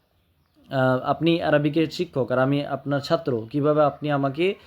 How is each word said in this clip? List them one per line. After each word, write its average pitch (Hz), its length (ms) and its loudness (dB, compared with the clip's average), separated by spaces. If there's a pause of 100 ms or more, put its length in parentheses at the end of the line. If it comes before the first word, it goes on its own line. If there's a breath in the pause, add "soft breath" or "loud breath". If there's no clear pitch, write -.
(680)
আহ, 131 340 2
আপনি 160 380 0
আরবিকের 151 460 2
শিক্ষক 139 440 -4
আর 127 80 2
আমি 143 260 0
আপনার 139 360 -4
ছাত্র, 135 480 -2
কিভাবে 147 340 2
আপনি 147 280 -2
আমাকে 143 440 -2 (120)